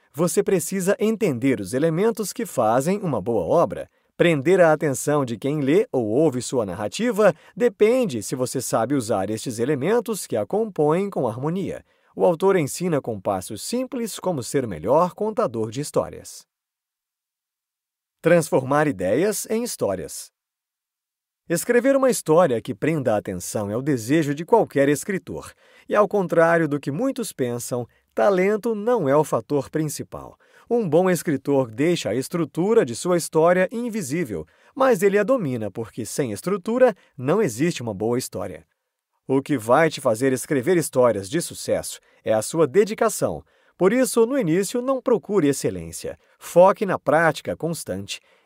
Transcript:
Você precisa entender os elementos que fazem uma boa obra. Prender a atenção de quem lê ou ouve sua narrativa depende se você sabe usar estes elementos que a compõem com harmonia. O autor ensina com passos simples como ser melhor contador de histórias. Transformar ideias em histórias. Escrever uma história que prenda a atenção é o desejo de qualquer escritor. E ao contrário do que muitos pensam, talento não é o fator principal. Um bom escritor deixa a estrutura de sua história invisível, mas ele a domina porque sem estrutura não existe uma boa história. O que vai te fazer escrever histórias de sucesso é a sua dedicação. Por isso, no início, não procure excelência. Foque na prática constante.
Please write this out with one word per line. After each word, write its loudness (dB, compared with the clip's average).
Você 0
precisa 0
entender 0
os -6
elementos 0
que -6
fazem 0
uma -2
boa -2
obra. 0
Prender 2
a 6
atenção 0
de -6
quem -2
lê 2
ou 0
ouve 2
sua -4
narrativa 0
depende 0
se -8
você -4
sabe -2
usar -2
estes -6
elementos -2
que -4
a -2
compõem -2
com -4
harmonia. -6
O 0
autor 4
ensina -2
com -8
passos -4
simples -6
como -4
ser -2
melhor 0
contador -4
de -6
histórias. -6
Transformar 2
ideias 0
em -2
histórias. -6
Escrever 4
uma 4
história 4
que -8
prenda 0
a 2
atenção -4
é -2
o -4
desejo 0
de -8
qualquer 2
escritor. -6
E -2
ao 4
contrário 2
do -2
que -6
muitos -4
pensam, -4
talento 2
não 0
é 6
o 6
fator -2
principal. -6
Um 0
bom 4
escritor 0
deixa 0
a -2
estrutura 0
de -4
sua 0
história 2
invisível, -6
mas 2
ele 4
a 2
domina -2
porque -8
sem -4
estrutura 0
não 0
existe -2
uma -6
boa 0
história. -8
O 2
que -2
vai 4
te -6
fazer 0
escrever 0
histórias 2
de -2
sucesso -6
é 0
a 2
sua 0
dedicação. 0
Por 4
isso, 2
no 0
início, 0
não -2
procure 2
excelência. -6
Foque 4
na 0
prática 2
constante. -8